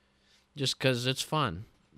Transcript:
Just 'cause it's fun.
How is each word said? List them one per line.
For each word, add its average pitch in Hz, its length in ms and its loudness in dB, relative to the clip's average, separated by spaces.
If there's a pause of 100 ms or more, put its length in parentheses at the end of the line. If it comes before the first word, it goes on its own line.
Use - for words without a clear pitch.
(540)
Just 135 240 -2
'cause 123 260 2
it's 131 160 -2
fun. 113 440 0 (320)